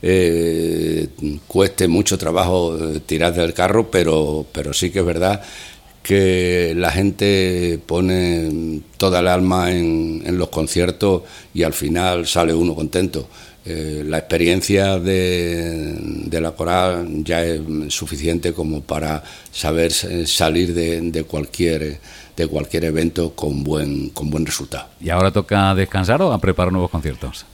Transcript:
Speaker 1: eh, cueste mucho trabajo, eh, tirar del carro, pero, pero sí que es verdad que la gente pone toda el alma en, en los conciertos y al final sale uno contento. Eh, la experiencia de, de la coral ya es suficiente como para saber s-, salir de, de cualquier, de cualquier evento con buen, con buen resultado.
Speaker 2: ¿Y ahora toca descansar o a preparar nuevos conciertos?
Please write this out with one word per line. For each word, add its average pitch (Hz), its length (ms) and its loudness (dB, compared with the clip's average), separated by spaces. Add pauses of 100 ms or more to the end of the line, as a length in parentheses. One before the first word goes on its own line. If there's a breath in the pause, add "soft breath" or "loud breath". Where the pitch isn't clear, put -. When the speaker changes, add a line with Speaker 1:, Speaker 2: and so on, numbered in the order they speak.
Speaker 1:
eh, 82 1080 2 (360)
cueste 95 420 2
mucho 92 300 2
trabajo, 85 580 2
eh, 80 300 -4
tirar 82 300 0
del 82 180 0
carro, 98 380 2
pero, 78 600 2
pero 73 220 -6
sí 90 160 0
que 92 100 -2
es 87 60 2
verdad 90 380 0 (580 loud breath)
que 90 760 2
la 87 140 2
gente 92 960 2
pone 82 960 0 (160)
toda 92 220 2
el 90 80 2
alma 90 440 2
en, 80 540 0
en 90 140 -2
los 85 100 -2
conciertos 87 720 0 (320 loud breath)
y 82 80 0
al 80 120 2
final 87 520 0
sale 82 300 2
uno 85 180 2
contento. 78 540 -2 (380 loud breath)
Eh, 78 400 -6
la 78 120 -2
experiencia 92 800 2
de, 85 960 -2 (320)
de 80 160 -2
la 80 100 -2
coral 87 720 0
ya 85 220 0
es 82 160 -2 (280)
suficiente 82 640 -4
como 78 280 -4
para 76 420 -4 (280 loud breath)
saber 80 400 0
s-, 85 360 -2
salir 85 460 2
de, 85 260 0
de 82 240 -4
cualquier, 78 720 -2 (380 loud breath)
de 85 120 -2
cualquier 78 360 -4
evento 80 500 0
con 71 300 -4
buen, 71 460 -2
con 76 200 -6
buen 80 160 -2
resultado. - 440 -8 (100)
Speaker 2:
¿Y 85 100 -6
ahora 92 220 2
toca 98 440 2
descansar 95 460 0
o 175 120 2
a 92 80 0
preparar 90 320 2
nuevos 90 180 0
conciertos? 73 640 -6